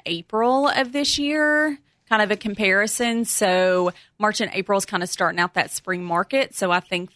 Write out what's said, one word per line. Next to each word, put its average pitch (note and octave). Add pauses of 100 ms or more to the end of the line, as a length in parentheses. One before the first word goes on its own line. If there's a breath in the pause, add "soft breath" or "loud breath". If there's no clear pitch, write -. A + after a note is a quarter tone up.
April A#3
of B3+
this C#4+
year, D4+ (300)
kind A3
of G3+
a G#3
comparison. G#3+
So F#3 (280 soft breath)
March G#3
and G#3
April G3
is F#3+
kinda F3+
starting F3
out F3
that -
spring F3+
market. F3+
So F#3+
I F3
think F3+